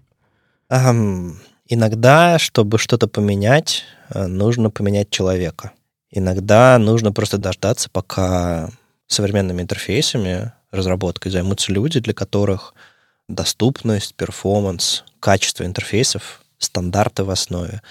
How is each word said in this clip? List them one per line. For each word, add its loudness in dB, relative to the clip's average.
Ам, 0
иногда, 4
чтобы 2
что-то 0
поменять, 0
э, -4
нужно 0
поменять 0
человека. -2
Иногда 6
нужно 4
просто -2
дождаться, -2
пока -2
современными -2
интерфейсами, -4
разработкой -4
займутся -2
люди, 0
для -4
которых -4
доступность, -4
перформанс, -4
качество -2
интерфейсов, -4
стандарты -2
в -4
основе -6